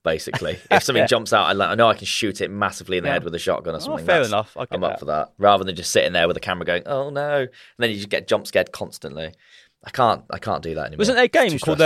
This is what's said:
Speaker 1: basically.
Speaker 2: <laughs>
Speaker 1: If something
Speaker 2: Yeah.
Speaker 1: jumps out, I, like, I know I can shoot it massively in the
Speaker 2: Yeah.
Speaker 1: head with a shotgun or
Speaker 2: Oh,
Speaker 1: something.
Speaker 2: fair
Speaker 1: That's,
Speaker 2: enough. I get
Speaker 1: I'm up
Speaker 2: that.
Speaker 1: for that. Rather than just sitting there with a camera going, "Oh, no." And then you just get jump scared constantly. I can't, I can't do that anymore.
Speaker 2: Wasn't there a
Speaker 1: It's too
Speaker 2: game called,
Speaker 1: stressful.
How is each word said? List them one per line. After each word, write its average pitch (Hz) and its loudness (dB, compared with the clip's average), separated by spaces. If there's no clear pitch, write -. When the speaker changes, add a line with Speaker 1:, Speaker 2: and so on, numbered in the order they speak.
Speaker 1:
basically. 82 -2
Speaker 2:
<laughs> - -4
Speaker 1:
If 196 4
something - 2
Speaker 2:
Yeah. 117 4
Speaker 1:
jumps 113 2
out, 101 4
I, 90 2
like, 98 0
I 98 -2
know 113 6
I 107 6
can 98 -12
shoot 101 -4
it 92 -2
massively 92 -4
in 87 -2
the - -2
Speaker 2:
Yeah. - 0
Speaker 1:
head 85 -2
with 82 -6
a 82 -4
shotgun 85 -2
or - -6
Speaker 2:
Oh, - -8
Speaker 1:
something. 262 -8
Speaker 2:
fair 175 4
Speaker 1:
That's, 117 0
Speaker 2:
enough. 107 -2
I - -6
get 123 -8
Speaker 1:
I'm 90 -4
up 78 2
Speaker 2:
that. - -8
Speaker 1:
for 67 -16
that. 76 -2
Rather 98 6
than 95 -6
just 87 -6
sitting 90 2
there 85 4
with 90 0
a - -12
camera 87 -4
going, 87 -2
"Oh, 139 -4
no." 147 -2
And 127 -6
then 120 0
you 101 -6
just 101 -10
get - -4
jump 107 2
scared 95 0
constantly. 78 -12
I - -20
can't, 113 0
I - -8
can't 92 -6
do 82 -6
that 78 -6
anymore. 76 -8
Speaker 2:
Wasn't 220 2
there 247 4
a - 6
Speaker 1:
It's - 0
too 320 4
Speaker 2:
game 240 2
called, 156 -2
Speaker 1:
stressful. 160 6